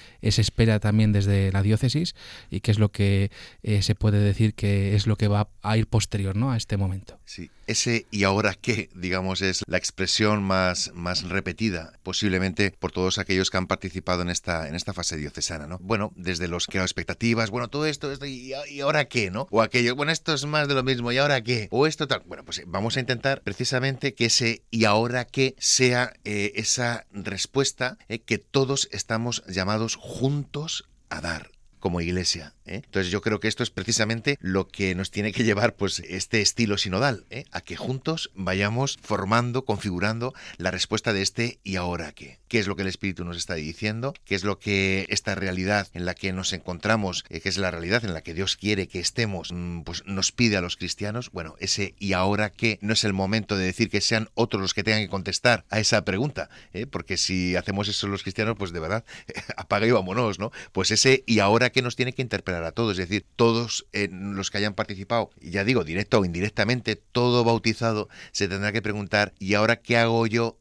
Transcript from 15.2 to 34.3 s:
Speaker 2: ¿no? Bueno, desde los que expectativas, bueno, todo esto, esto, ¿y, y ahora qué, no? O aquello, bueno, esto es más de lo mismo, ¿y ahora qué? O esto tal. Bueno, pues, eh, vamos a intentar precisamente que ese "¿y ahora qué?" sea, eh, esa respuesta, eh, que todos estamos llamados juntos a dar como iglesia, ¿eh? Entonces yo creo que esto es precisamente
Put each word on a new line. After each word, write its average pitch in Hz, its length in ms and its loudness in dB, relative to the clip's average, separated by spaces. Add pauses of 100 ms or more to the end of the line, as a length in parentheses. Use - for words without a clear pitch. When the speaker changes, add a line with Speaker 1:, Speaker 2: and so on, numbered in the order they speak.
Speaker 2:
¿no? 87 140 -12
Bueno, 101 360 -4
desde 87 320 -4
los 85 200 -4
que - 100 -6
expectativas, 110 720 -2
bueno, 120 200 -6
todo 151 180 -4
esto, 147 240 -6
esto, 143 160 -10
¿y, 131 260 -12 (160)
y 143 120 -10
ahora 139 240 2
qué, 101 260 0
no? 101 180 -4
O 110 140 6
aquello, 123 320 4
bueno, 147 160 0
esto 160 240 0
es 135 100 -4
más 147 220 2
de 139 80 2
lo 131 80 2
mismo, 120 280 0
¿y 127 60 2
ahora 139 240 4
qué? 110 300 -2
O 127 160 4
esto 151 200 -2
tal. 120 200 0
Bueno, 71 180 -14
pues, - 140 -10
eh, 71 80 -14
vamos 98 300 -2
a - 20 0
intentar 131 420 -2
precisamente 131 720 -2
que 117 120 2
ese 113 440 2
"¿y 113 160 4
ahora 117 400 2
qué?" 131 320 0
sea, 123 560 2 (120)
eh, 104 320 -2
esa 120 540 -2
respuesta, 98 600 -4 (380)
eh, 113 100 -6
que - 180 -2
todos 135 540 0
estamos 113 560 -4
llamados 95 480 -2
juntos 143 920 -4 (200)
a 76 120 -8
dar 82 300 -8 (280)
como 87 200 -2
iglesia, 87 540 -2 (140)
¿eh? 90 180 -10
Entonces 92 260 -2
yo 98 100 0
creo 104 180 0
que 110 80 -2
esto 110 160 -2
es 113 80 -4
precisamente 113 680 -2